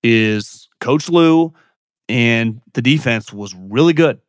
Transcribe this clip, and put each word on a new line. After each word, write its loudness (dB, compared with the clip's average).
is -2
Coach -2
Lou 2
and 0
the -4
defense 0
was -14
really 0
good. 0